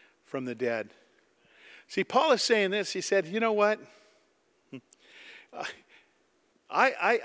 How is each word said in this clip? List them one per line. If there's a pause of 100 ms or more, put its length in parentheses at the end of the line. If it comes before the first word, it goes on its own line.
(260)
from
the
dead." (960)
See,
Paul
is
saying
this.
He
said,
"You
know
what? (1700)
I, (1040)
I,